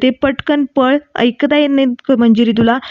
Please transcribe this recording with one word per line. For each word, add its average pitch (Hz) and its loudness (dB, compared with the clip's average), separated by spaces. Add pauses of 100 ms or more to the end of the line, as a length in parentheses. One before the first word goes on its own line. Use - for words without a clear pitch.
ते, 254 2
पटकन 285 -2 (100)
पळ, 262 2 (180)
ऐकता 269 0
येत 294 2
नाहीत 269 0 (200)
का 269 2
मंजिरी 233 2
तुला? 226 0 (120)